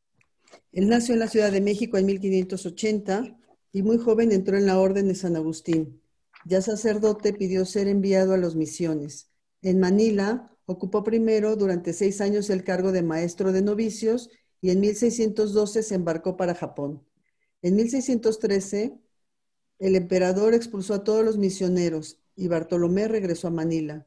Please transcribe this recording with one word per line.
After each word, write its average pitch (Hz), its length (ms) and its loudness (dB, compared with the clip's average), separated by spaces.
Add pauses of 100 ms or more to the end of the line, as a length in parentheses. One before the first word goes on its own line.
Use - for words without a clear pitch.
(720)
Él 196 160 2
nació 233 260 2
en 226 60 2
la 226 80 -2
Ciudad 214 220 2
de 196 120 2
México 202 340 -2
en 190 100 2
mil 196 140 0
quinientos 190 460 -2
ochenta 208 580 -4 (480)
y 196 100 -2
muy 220 160 4
joven 226 340 4
entró 190 260 2
en 202 80 4
la 190 120 4
Orden 196 300 4
de 185 60 0
San 175 220 -2
Agustín. 160 680 -4 (420)
Ya 185 160 0
sacerdote, 208 720 0
pidió 185 320 -2
ser 196 240 -2
enviado 190 460 2
a 185 40 4
las 170 160 0
misiones. 156 760 -4 (320)
En 185 180 2
Manila, 208 720 2 (160)
ocupó 190 320 -4
primero 220 540 0
durante 180 380 -2
seis 196 260 0
años 202 300 0
el 185 120 -2
cargo 185 300 -2
de 180 100 0
maestro 170 500 -2
de 190 100 0
novicios 220 680 -2 (320)
y 185 100 0
en 190 100 4
mil 208 140 2
seiscientos 214 600 0
doce 214 280 0
se 214 120 -6
embarcó 170 420 -2
para 180 180 -2
Japón. 147 480 -8 (600)
En 180 120 2
mil 226 160 2
seiscientos 233 480 0
trece, 202 600 -2 (800)
el 190 180 2
emperador 185 560 2
expulsó 214 400 -2
a 202 120 -4
todos 220 200 2
los 214 140 0
misioneros 180 840 -2 (160)
y 185 120 -4
Bartolomé 175 600 0
regresó 185 400 -2
a - 20 -4
Manila, 160 560 -4